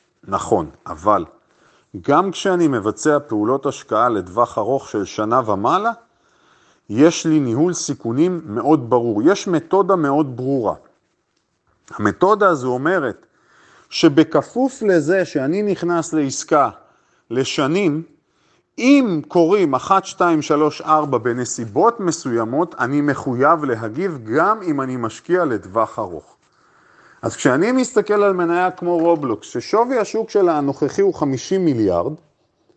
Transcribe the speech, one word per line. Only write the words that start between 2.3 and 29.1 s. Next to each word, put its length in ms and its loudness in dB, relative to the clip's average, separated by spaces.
כשאני 380 0
מבצע 500 0
פעולות 480 -2
השקעה 420 -2
לטווח 500 -2
ארוך 300 -2
של 160 -4
שנה 460 -2
ומעלה, 400 0
יש 360 2
לי 140 2
ניהול 320 0
סיכונים 720 -2
מאוד 440 0
ברור, 320 2
יש 260 2
מתודה 480 2
מאוד 400 0
ברורה. 380 -2
המתודה 580 2
הזו 240 0
אומרת 540 -4
שבכפוף 920 2
לזה 420 2
שאני 380 -2
נכנס 500 -2
לעסקה 580 0
לשנים, 720 0
אם 500 4
קורים 460 4
אחת, 300 0
שתיים, 380 0
שלוש, 380 0
ארבע 380 0
בנסיבות 800 -2
מסוימות, 800 -2
אני 220 0
מחויב 640 0
להגיב 540 -4
גם 260 0
אם 180 -2
אני 160 -6
משקיע 480 -2
לטווח 540 -2
ארוך. 380 -10
אז 140 -6
כשאני 360 2
מסתכל 500 0
על 100 4
מניה 380 0
כמו 280 -2
רובלוקס, 480 0